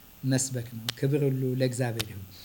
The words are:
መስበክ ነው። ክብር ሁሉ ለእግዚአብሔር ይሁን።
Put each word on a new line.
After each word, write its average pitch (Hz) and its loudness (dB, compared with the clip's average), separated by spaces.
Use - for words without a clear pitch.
መስበክ 127 0
ነው። 113 -10
ክብር 143 2
ሁሉ 131 2
ለእግዚአብሔር 120 0
ይሁን። - -14